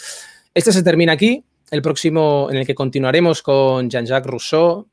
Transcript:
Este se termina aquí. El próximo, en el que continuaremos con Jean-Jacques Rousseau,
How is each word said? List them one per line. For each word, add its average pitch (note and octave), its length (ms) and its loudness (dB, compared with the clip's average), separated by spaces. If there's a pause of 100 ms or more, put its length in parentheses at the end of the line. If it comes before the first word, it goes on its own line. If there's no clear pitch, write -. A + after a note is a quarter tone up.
(540)
Este F3+ 180 2
se F3+ 120 2
termina E3 280 2
aquí. A3+ 320 0 (260)
El D3 120 -4
próximo, D3+ 680 0
en C3+ 60 -4
el C3 100 -2
que C3+ 100 -4
continuaremos C#3 680 0
con C3 480 0
Jean-Jacques C3 420 -4
Rousseau, E3+ 600 0